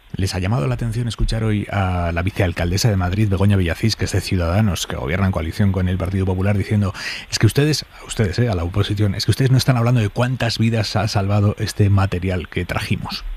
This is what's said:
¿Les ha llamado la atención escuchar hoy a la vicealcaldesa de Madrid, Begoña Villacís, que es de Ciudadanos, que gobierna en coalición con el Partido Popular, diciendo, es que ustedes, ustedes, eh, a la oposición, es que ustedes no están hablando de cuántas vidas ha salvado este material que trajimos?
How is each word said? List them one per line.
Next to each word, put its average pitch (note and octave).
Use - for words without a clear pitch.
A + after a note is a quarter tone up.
¿Les F#2+
ha F#2
llamado A2+
la B2
atención A#2
escuchar A2+
hoy G#2
a F2+
la F2+
vicealcaldesa F#2
de G2+
Madrid, F#2+
Begoña G2
Villacís, F#2
que -
es -
de G2
Ciudadanos, F2+
que F2
gobierna F2
en F#2
coalición F2+
con F#2
el F#2
Partido F#2
Popular, F#2+
diciendo, G2+
es -
que A#2
ustedes, C#3+
ustedes, F#2+
eh, A#2+
a G#2
la E2+
oposición, G2+
es -
que -
ustedes C3
no C3
están B2+
hablando A#2+
de G#2
cuántas B2
vidas A2+
ha G#2
salvado G2+
este G2+
material F#2+
que F2
trajimos? -